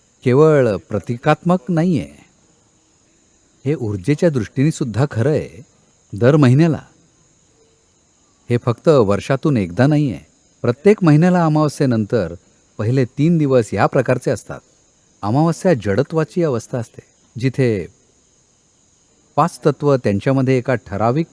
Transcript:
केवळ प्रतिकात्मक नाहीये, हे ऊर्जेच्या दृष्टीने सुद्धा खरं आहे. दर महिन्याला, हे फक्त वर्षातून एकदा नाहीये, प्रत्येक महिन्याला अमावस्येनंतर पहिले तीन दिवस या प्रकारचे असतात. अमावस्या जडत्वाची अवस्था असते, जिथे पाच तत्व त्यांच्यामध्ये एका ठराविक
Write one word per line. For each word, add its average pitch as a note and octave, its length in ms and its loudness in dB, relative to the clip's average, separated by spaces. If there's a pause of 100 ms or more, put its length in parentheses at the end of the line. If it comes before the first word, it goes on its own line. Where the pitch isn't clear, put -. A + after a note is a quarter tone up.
(240)
केवळ C3 520 2 (120)
प्रतिकात्मक D3+ 840 -2
नाहीये, E3+ 380 -2 (1600)
हे C#3 100 -2
ऊर्जेच्या A#2 560 -2
दृष्टीने C3+ 400 -2
सुद्धा B2+ 400 -4
खरं A2+ 200 -2
आहे. A#2+ 320 -6 (500)
दर B2 240 2
महिन्याला, C#3+ 460 4 (1700)
हे A#2+ 80 0
फक्त - 300 -2
वर्षातून C3 680 2
एकदा F#2+ 300 0
नाहीये, D3 340 0 (440)
प्रत्येक F#3+ 400 0
महिन्याला E3+ 400 4
अमावस्येनंतर B2+ 880 -2 (440)
पहिले B2 260 0
तीन D#3+ 340 0
दिवस C3 360 0
या A2 120 2
प्रकारचे C3+ 440 -2
असतात. B2 300 -8 (640)
अमावस्या D#3 520 0
जडत्वाची C#3+ 680 -4
अवस्था C3 360 -4
असते, - 240 -12 (340)
जिथे A#2 500 -2 (1500)
पाच D#3+ 300 0
तत्व C#3+ 300 0
त्यांच्यामध्ये C3 600 0
एका B2 160 -2
ठराविक A#2 580 -2